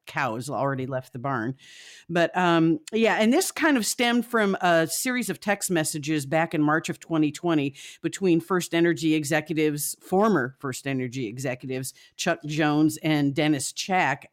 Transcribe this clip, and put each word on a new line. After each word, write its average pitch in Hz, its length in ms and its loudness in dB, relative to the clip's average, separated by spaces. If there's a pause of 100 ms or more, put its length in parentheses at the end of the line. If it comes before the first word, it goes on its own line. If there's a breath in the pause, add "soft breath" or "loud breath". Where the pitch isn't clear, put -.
cow 135 280 -4
has 123 160 -8
already 131 340 -2
left 127 300 -8
the 135 40 -10
barn. 127 360 -4 (560 loud breath)
But, 170 260 0
um, 165 420 2 (140)
yeah, 214 260 2
and 220 140 4
this 349 180 0
kind 294 280 2
of 208 80 -2
stemmed 240 400 0
from 208 340 0
a 165 260 4
series 247 440 -4
of - 100 -8
text 202 300 -2
messages 156 560 -2
back 160 260 0
in 156 80 0
March 151 300 2
of - 100 -10
twenty 156 320 0
twenty 147 420 0 (280 loud breath)
between 165 400 2
FirstEnergy 165 760 0
executives, 151 840 -2
former 185 580 2
FirstEnergy 131 640 -4
executives, 131 680 -6 (220 soft breath)
Chuck - 280 -2
Jones 151 540 2
and 147 360 0
Dennis 147 380 0
Chack, 165 600 0